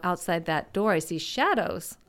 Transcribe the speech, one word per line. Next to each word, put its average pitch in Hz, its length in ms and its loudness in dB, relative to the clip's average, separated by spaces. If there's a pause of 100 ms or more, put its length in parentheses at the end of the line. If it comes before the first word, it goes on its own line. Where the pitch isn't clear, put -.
outside 175 420 0
that 160 260 0
door, 208 200 2
I 170 80 4
see 160 180 -4
shadows 254 800 0 (120)